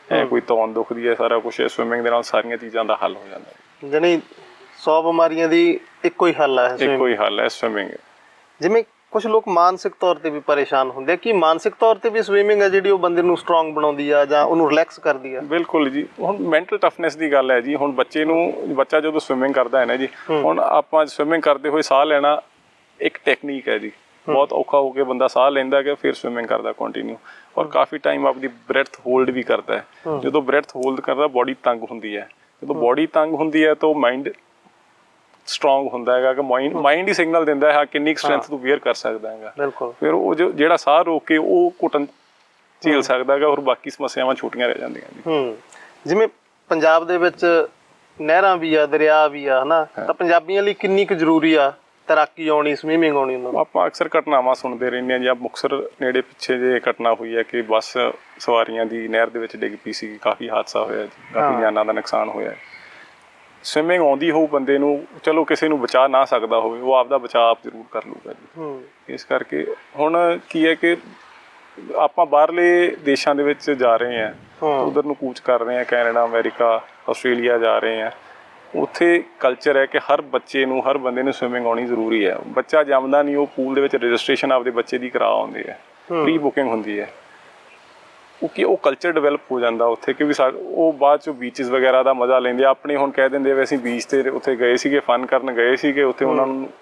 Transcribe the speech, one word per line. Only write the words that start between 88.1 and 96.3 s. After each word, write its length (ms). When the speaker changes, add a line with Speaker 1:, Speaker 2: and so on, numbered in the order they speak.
Speaker 1:
ਉਹ 60
ਕੀ, 140
ਉਹ 140
ਕਲਚਰ 340
ਡਿਵੈਲਪ 300
ਹੋ 80
ਜਾਂਦਾ 260
ਉੱਥੇ 280
ਕਿ 100
ਵੀ 100
ਸਾ-, 220
ਉਹ 380
ਬਾਅਦ 260
ਚੋਂ 140
ਬੀਚਿਸ 360
ਵਗੈਰਾ 340
ਦਾ 100
ਮਜ਼ਾ 260
ਲੈਂਦੇ 240
ਆ। 60
ਆਪਣੇ 260
ਹੁਣ 160
ਕਹਿ 180
ਦਿੰਦੇ 220
ਆ 40
ਵੀ 80
ਅਸੀਂ 140
ਬੀਚ 260
'ਤੇ 260
ਉੱਥੇ 260
ਗਏ 200
ਸੀਗੇ, 240
ਫਨ 260
ਕਰਨ 260
ਗਏ 240
ਸੀਗੇ, 280
ਉੱਥੇ 220
ਉਹਨਾਂ 200